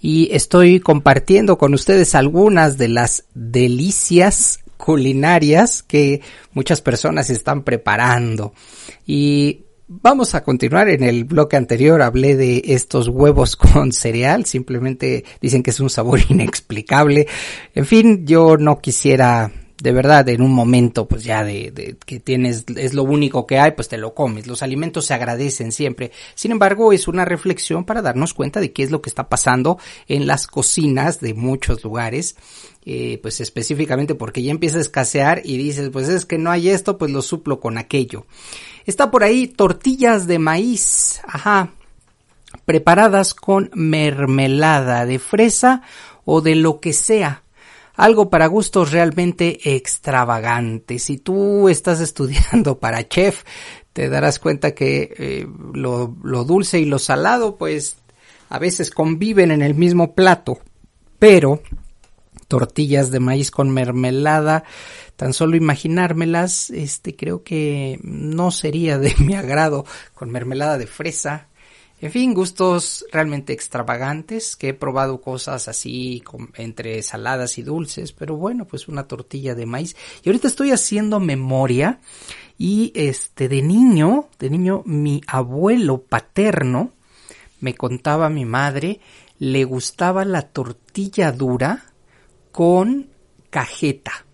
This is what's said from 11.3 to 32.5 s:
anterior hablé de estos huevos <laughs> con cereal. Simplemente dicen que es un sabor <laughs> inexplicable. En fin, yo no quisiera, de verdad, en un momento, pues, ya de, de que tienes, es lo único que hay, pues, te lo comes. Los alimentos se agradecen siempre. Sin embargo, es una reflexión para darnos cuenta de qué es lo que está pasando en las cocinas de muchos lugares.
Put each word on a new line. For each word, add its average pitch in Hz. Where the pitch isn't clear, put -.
anterior 139
hablé 131
de 127
estos 127
huevos 135
<laughs> -
con 139
cereal. 123
Simplemente 127
dicen 127
que 127
es -
un 135
sabor 123
<laughs> -
inexplicable. 143
En 143
fin, 220
yo 160
no 147
quisiera, 123
de 127
verdad, 131
en 120
un 131
momento, 120
pues, -
ya 110
de, 104
de 113
que 127
tienes, 123
es 127
lo 139
único 139
que 135
hay, 156
pues, 117
te 120
lo 110
comes. 113
Los 123
alimentos 147
se -
agradecen 120
siempre. 127
Sin -
embargo, 214
es -
una 175
reflexión 175
para 220
darnos 139
cuenta 160
de 170
qué 139
es 135
lo 151
que -
está -
pasando 127
en 139
las -
cocinas 147
de 113
muchos 123
lugares. 113